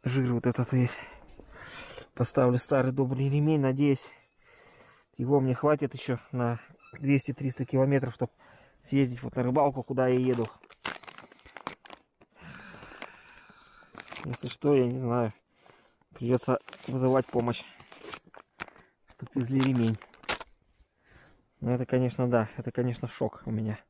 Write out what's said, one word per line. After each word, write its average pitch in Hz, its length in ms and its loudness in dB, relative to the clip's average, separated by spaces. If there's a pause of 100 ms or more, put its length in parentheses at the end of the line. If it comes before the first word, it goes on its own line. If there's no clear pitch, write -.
Жир 127 300 0
вот 120 140 0
этот 123 260 0
весь. 127 260 2 (1160)
Поставлю 123 440 2
старый 131 320 2
добрый 135 380 0
ремень, 147 320 2
надеюсь, 135 500 2 (1040)
его 135 240 4
мне 131 140 2
хватит 147 400 2
еще 131 240 -4 (140)
на 120 260 0 (360)
двести-триста 135 720 -2
километров, 131 480 2
чтоб - 180 -4 (500)
съездить 127 400 0
вот 123 140 -8
на 127 60 0
рыбалку, 135 400 2
куда 127 260 0
я 127 100 4
еду. 123 300 2 (3750)
Если 127 240 -8
что, 147 260 0
я 127 120 4
не 123 120 -2
знаю, 120 340 0 (840)
придется 120 440 -2 (280)
вызывать 127 400 2
помощь, 120 360 -2 (1500)
чтоб - 200 -16
везли 131 260 0
ремень. 120 380 4 (1600)
Ну, 123 120 0
это, 123 120 0
конечно, 127 440 2
да, 117 280 2
это, 120 160 -8
конечно, 123 340 -2
шок - 380 -6
у 117 60 -8
меня. 110 280 -2 (100)